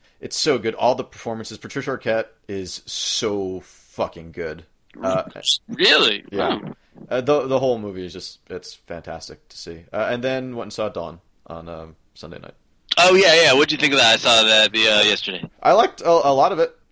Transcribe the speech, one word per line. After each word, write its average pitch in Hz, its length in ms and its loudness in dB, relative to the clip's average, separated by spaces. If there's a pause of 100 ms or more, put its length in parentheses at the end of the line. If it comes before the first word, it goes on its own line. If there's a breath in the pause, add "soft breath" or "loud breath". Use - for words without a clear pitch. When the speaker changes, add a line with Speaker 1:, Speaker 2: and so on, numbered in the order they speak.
(200)
Speaker 1:
it's - 180 -10
so 139 200 2
good. 110 180 -4
All 110 200 2
the 123 80 -6
performances. 113 540 -12
Patricia 139 400 -8
Arquette 113 300 -2 (200)
is 95 380 -10
so 98 760 -4
fucking - 720 -10
good. 82 340 -10 (360)
Uh, 95 220 -2 (440)
Speaker 2:
Really? 123 640 0
Speaker 1:
yeah. 95 260 -2
Speaker 2:
Wow. - 160 -12 (360)
Speaker 1:
Uh, 127 120 -2
the, 135 260 0
the 131 120 0
whole 127 180 0
movie 98 280 -8
is 87 80 -14
just, - 260 -16 (100)
it's - 240 -12
fantastic - 760 -14
to - 80 -20
see. 85 340 -16
Uh, 104 180 -4
and 120 140 -4
then 131 320 -6
went 107 120 -10
and 107 60 -16
saw 107 160 -4
Dawn 85 300 -10 (280)
on, 82 200 -14
um, 80 280 -16 (180)
Sunday - 260 -18
night. - 140 -20 (440)
Speaker 2:
Oh, 185 180 6
yeah, 185 280 6
yeah. 143 100 6
What'd 151 200 4
you 147 40 -6
think 143 160 2
of 139 60 4
that? 117 140 6
I 113 40 4
saw 113 260 4
that 107 280 4
the, 110 160 2
uh, 107 140 4
yesterday. 98 480 -2 (120)
Speaker 1:
I 147 120 4
liked 247 280 2
a, - 80 -2
a 165 240 4
lot 147 200 4
of 160 60 -4
it. 165 140 0 (180)